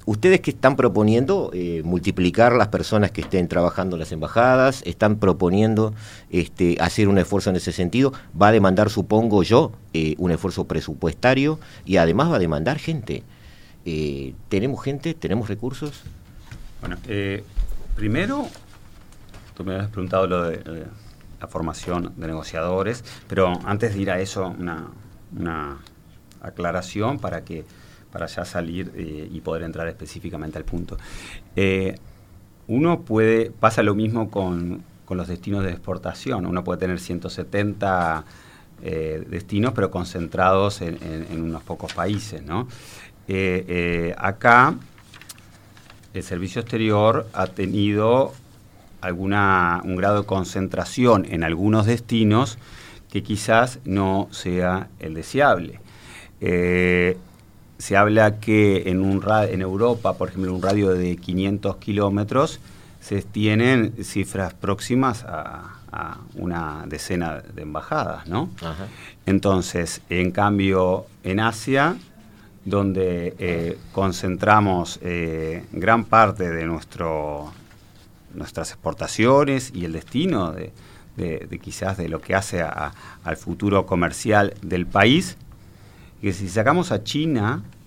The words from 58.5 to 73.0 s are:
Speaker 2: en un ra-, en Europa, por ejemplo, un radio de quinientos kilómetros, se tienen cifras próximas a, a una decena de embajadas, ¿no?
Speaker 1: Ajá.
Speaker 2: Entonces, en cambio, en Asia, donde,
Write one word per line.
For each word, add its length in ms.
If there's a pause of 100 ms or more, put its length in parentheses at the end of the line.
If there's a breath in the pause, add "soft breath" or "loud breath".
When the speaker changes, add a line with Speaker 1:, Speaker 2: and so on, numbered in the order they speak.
Speaker 2:
en 100
un 220
ra-, 260
en 140
Europa, 520
por 160
ejemplo, 220
un 100
radio 320
de 220
quinientos 600
kilómetros, 800 (400 loud breath)
se 240
tienen 800
cifras 500
próximas 720
a, 560 (140)
a 260 (160)
una 540
decena 520
de 220
embajadas, 640
¿no? 240 (100)
Speaker 1:
Ajá. 280 (380 loud breath)
Speaker 2:
Entonces, 840
en 220
cambio, 720 (160)
en 160
Asia, 580 (680 soft breath)
donde, 760